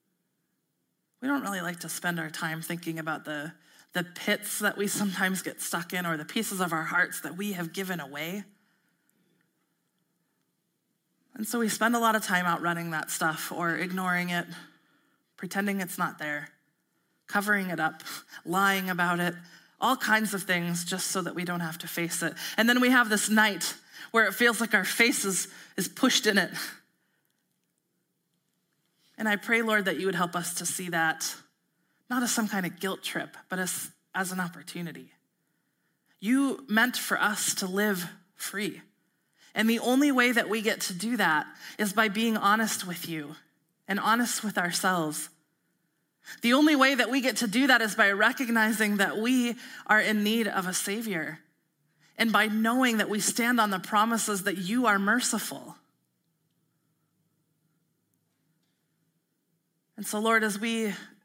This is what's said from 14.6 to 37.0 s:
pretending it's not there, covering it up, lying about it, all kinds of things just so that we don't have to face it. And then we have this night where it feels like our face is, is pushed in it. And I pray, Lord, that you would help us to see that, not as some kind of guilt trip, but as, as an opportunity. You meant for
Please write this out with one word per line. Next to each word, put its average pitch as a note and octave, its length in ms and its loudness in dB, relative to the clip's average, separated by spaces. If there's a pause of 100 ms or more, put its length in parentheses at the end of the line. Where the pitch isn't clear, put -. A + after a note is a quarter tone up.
pretending G3 440 -4
it's F3+ 180 -8
not E3+ 200 -4
there, D3 300 -8 (760)
covering G3+ 440 0
it D#3+ 100 -4
up, D#3 220 -2 (420)
lying F#3+ 460 2
about F3 300 0
it, F3 140 0 (460)
all C4 160 2
kinds G#3+ 360 0
of G3 120 -4
things F3 400 0
just F#3 240 -4
so F#3+ 120 -2
that E3+ 140 -4
we F3+ 100 -4
don't F3 160 -4
have E3 180 -6
to - 80 -12
face E3+ 360 -4
it. E3 100 -2 (240)
And A3+ 120 4
then B3 120 6
we B3 100 6
have B3 200 6
this G#3 180 2
night G#3+ 460 2 (380)
where A3+ 140 6
it C#4+ 60 0
feels A#3+ 280 4
like A3 120 -2
our G3 120 4
face A#3+ 400 2
is, F#3 240 -2 (280)
is F3+ 120 -2
pushed - 380 2
in G3+ 120 4
it. F3 120 2 (2750)
And A3 100 -2
I G3+ 80 2
pray, A#3 260 2
Lord, G#3+ 220 2
that F#3 140 0
you F#3 80 -2
would F#3+ 80 0
help F3 200 0
us E3+ 200 -4
to E3+ 120 -6
see F3+ 240 -6
that, D#3+ 440 -2 (760)
not B3 140 -2
as A#3 100 0
some A3 160 0
kind G3 160 -2
of E3+ 160 -6
guilt F#3+ 220 -4
trip, - 340 -8 (120)
but F3+ 100 -6
as, - 320 -4 (240)
as F#3 180 -4
an F#3 80 -4
opportunity. E3+ 720 -10 (1080)
You C4 480 0
meant A3+ 280 2
for - 240 -2